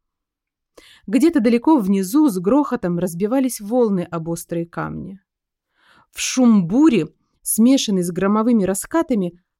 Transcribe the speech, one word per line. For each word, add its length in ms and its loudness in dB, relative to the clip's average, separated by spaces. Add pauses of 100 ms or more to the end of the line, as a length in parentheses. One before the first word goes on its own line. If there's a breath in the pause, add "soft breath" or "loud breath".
(1080 soft breath)
Где-то 340 2
далеко 380 2
внизу 500 2
с 120 -2
грохотом 580 -2
разбивались 640 -2
волны 400 0
об 280 -8
острые 380 -6
камни. 540 -10 (920 soft breath)
В 80 -18
шум 480 2
бури, 480 2 (280)
смешанный 600 2
с 80 -4
громовыми 540 0
раскатами, 760 -4 (200)